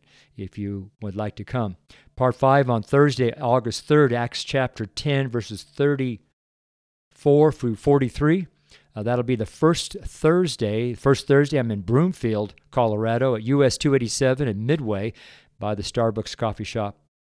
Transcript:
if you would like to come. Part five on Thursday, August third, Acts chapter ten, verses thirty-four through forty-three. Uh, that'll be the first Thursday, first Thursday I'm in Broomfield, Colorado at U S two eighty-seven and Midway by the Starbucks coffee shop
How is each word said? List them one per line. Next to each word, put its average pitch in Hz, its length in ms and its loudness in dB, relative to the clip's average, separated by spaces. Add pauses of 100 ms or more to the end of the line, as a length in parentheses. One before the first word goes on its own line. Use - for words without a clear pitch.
(380)
if 98 220 -12
you 101 320 -10 (100)
would 101 140 -8
like 107 220 -8
to 104 60 -12
come. 107 320 -6 (400)
Part 127 200 0
five 135 340 4
on 117 140 0
Thursday, 135 560 2
August 120 460 -2
third, 147 280 4
Acts 120 300 -4
chapter 127 440 -4
ten, 139 400 -2
verses 110 340 -6
thirty-four - 1900 -2
through 117 240 -4
forty-three. 147 720 0 (480)
Uh, 107 80 -8
that'll 123 200 -2
be 123 120 -2
the 107 100 -4
first - 580 -2
Thursday, 123 920 -2
first - 320 2
Thursday 143 300 4
I'm 120 120 0
in 104 120 -4
Broomfield, 113 720 0 (160)
Colorado 117 640 0
at 110 80 -6
U 139 200 2
S 127 140 2
two 143 160 2
eighty-seven 131 540 0
and 107 180 -4
Midway 113 480 -2 (460)
by 107 140 -4
the 98 100 -6
Starbucks 113 540 -2
coffee 110 260 -4
shop 104 360 -6 (240)